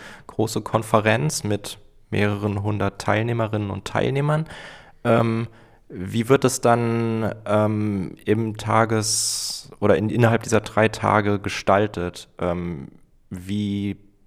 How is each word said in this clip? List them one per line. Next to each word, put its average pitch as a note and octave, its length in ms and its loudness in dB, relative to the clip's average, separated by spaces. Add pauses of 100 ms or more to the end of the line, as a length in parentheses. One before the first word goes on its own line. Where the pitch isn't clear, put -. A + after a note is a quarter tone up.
(280)
große A2+ 340 -2
Konferenz A2 840 0
mit - 360 -4 (320)
mehreren G2+ 520 0
hundert G2+ 380 -2
Teilnehmerinnen G#2+ 680 0
und G2 120 -8
Teilnehmern. C#3+ 600 0 (580)
Ähm, A#2 440 2 (400)
wie G#2 420 -4
wird C3+ 160 4
es - 160 0
dann, A#2 760 0 (100)
ähm, G#2+ 680 0 (100)
im G#2+ 320 0
Tages-, - 1120 -2 (100)
oder G2+ 180 6
in, G#2+ 120 2
innerhalb A2+ 320 4
dieser G#2+ 200 2
drei A2 260 2
Tage G#2 520 2
gestaltet? G2 880 0 (120)
Ähm, F2 480 -4 (420)
wie G2+ 680 -4 (300)